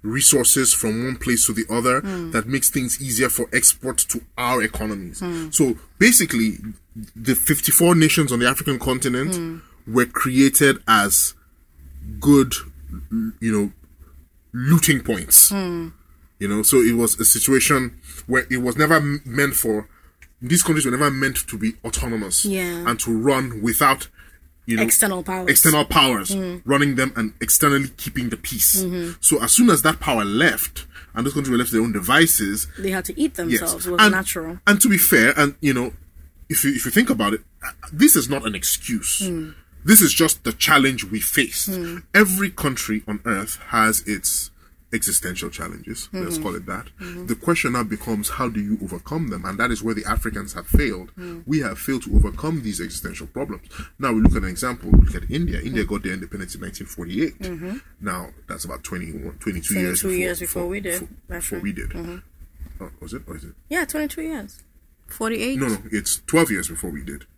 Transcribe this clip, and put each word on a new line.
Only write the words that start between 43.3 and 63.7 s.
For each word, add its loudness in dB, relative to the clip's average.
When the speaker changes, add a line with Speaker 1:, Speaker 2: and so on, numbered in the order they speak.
Speaker 1:
has 2
its -4
existential -4
challenges. -12
Let's -6
Speaker 2:
Mm-hmm. -6
Speaker 1:
call -6
it -12
that. -10
Speaker 2:
Mm-hmm. -14
Speaker 1:
The -2
question -2
now -2
becomes, -6
how -4
do -4
you -2
overcome -6
them? -8
And -6
that 0
is -4
where -2
the -6
Africans -4
have -12
failed. 0
Speaker 2:
Mm. -14
Speaker 1:
We 0
have -4
failed -4
to -2
overcome 2
these -6
existential -10
problems. -10
Now -2
we 2
look 8
at -2
an -4
example. -6
We 8
look -2
at -8
India. -2
India -2
Speaker 2:
Mm. -4
Speaker 1:
got -4
their -6
independence -10
in -14
nineteen -12
forty-eight. -6
Speaker 2:
Mm-hmm. -10
Speaker 1:
Now -8
that's -12
about -12
twenty-one, -10
twenty-two -6
years -2
Speaker 2:
Twenty-two -4
Speaker 1:
before, -2
Speaker 2:
years -4
before -6
Speaker 1:
before, -6
Speaker 2:
we -6
did. -8
Speaker 1:
before, -16
Speaker 2:
That's -10
Speaker 1:
before -8
Speaker 2:
right. -10
Speaker 1:
we -4
did. -8
Speaker 2:
Mm-hmm. -14
Speaker 1:
Oh, -14
was -16
it? -12
Or -14
is -16
it? -20
Speaker 2:
Yeah, 0